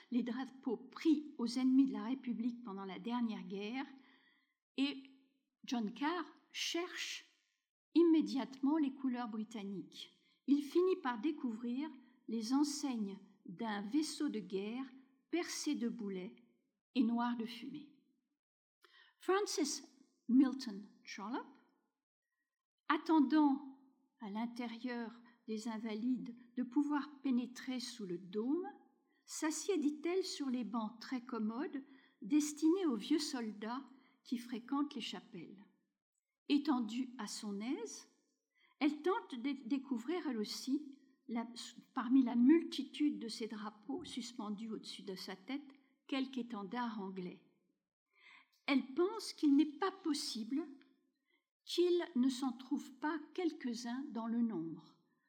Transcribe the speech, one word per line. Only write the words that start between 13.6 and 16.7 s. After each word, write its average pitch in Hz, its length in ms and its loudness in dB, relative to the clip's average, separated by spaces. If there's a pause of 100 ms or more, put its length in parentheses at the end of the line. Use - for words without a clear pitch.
vaisseau 294 480 0
de 208 100 -4
guerre 202 460 -4 (460)
percé 330 420 -2
de 233 160 0
boulets 196 460 -6 (600)